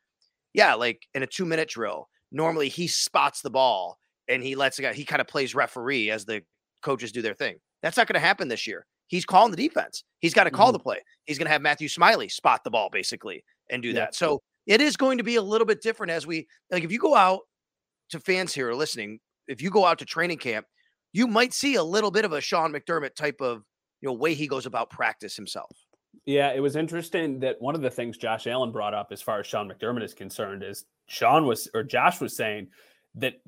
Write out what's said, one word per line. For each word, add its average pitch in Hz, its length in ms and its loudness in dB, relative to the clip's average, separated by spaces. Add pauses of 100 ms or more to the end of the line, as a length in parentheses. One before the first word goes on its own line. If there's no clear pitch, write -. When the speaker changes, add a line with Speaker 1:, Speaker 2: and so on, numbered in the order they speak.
(540)
Speaker 1:
yeah, 185 200 6
like, 117 400 -2
in 135 80 -4
a 131 60 -4
two-minute 160 420 -2
drill, 98 400 -6 (220)
normally 156 380 0
he 170 180 -4
spots - 540 0
the 135 100 -8
ball 107 480 2 (280)
and 127 140 0
he 135 140 -6
lets 135 240 0
a - 20 -6
guy, 127 120 -2
he 139 120 -8
kinda 143 180 0
plays 131 300 -2
referee 123 560 -2
as 107 160 -4
the 107 180 -6 (380)
coaches 120 300 -4
do 120 100 -6
their 110 140 -4
thing. 104 220 -6 (260)
That's 165 120 -4
not 233 120 4
gonna 175 120 0
happen 175 280 2
this 117 180 -6
year. 92 200 -10 (220)
He's 175 180 -2
calling 208 260 8
the 165 60 -6
defense. - 460 -2 (160)
He's 170 140 0
gotta 185 180 6
call 190 160 6
Speaker 2:
Mm-hmm. 254 60 6
Speaker 1:
the 196 60 -2
play. 101 200 -4 (260)
He's 151 120 -6
gonna 156 120 -4
have 151 120 2
Matthew 147 260 0
Smiley 170 420 4
spot - 340 2
the 127 60 -6
ball, 110 200 0
basically, 98 540 -6 (260)
and 123 120 -4
do 117 80 -4
Speaker 2:
Yeah. 107 60 -2
Speaker 1:
that. 90 200 -2
So 151 260 0 (240)
it 214 160 6
is 294 160 2
going 262 200 2
to 233 60 -4
be 233 120 -2
a 226 60 4
little 214 260 0
bit 214 140 -2
different 220 300 -4
as 156 160 -4
we, 160 200 -6 (240)
like, 180 120 -2
if 165 80 -6
you 226 80 -4
go 294 160 4
out 190 260 6 (680)
to 160 100 -10
fans 185 340 -2
here 123 200 -2
listening, 117 460 -6 (280)
if 120 140 -10
you 170 80 -4
go 190 160 4
out 165 140 4
to 170 60 -12
training 170 340 -4
camp, 113 280 -4 (460)
you 240 140 4
might 240 260 2
see 277 220 0
a 185 80 2
little 196 280 2
bit 208 140 2
of 175 80 -2
a 143 80 -2
Sean 160 320 0
McDermott 147 420 -4
type 147 260 -4
of, 120 220 -2 (380)
you 139 60 -6
know, 131 60 -2
way 147 200 0
he 147 140 -4
goes 135 180 -4
about 120 240 -4
practice - 480 -4
himself. - 340 -12 (540)
Speaker 2:
Yeah, 139 260 2
it 135 80 -2
was 139 160 0
interesting 160 640 -4
that 131 220 -4
one 135 140 -4
of 160 60 -4
the 127 80 -2
things 120 280 -6
Josh 113 300 -4
Allen 120 260 -2
brought 104 200 -4
up 101 200 -6
as 101 80 -14
far 107 180 -4
as 101 80 -8
Sean 104 240 -4
McDermott 113 320 -4
is 95 100 -10
concerned 98 500 -10
is 98 200 -12 (240)
Sean 139 380 6
was, 120 280 0
or 110 100 0
Josh 139 360 2
was 120 160 -6
saying 104 340 -6 (460)
that 120 200 -4 (120)